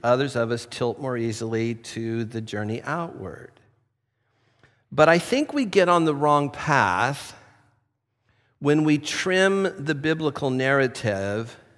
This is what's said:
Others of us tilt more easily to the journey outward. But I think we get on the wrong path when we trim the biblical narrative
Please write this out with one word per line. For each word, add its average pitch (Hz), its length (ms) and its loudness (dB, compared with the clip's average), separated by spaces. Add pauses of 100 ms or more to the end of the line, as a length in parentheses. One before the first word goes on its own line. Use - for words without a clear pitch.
Others 127 320 2
of 117 160 0
us 117 180 -6
tilt 120 300 -4
more 127 180 -6
easily 113 580 -4
to 113 480 -6
the 117 160 -8
journey 110 440 -6
outward. 147 680 -10 (1400)
But 151 180 6
I 170 100 6
think 277 340 -2
we 285 120 0
get 180 240 4
on 170 160 4
the 151 100 0
wrong 143 340 2
path 123 840 0 (1200)
when 147 240 2
we 151 160 4
trim 190 640 2 (200)
the 151 120 -2
biblical 151 540 -2
narrative 117 1080 0 (200)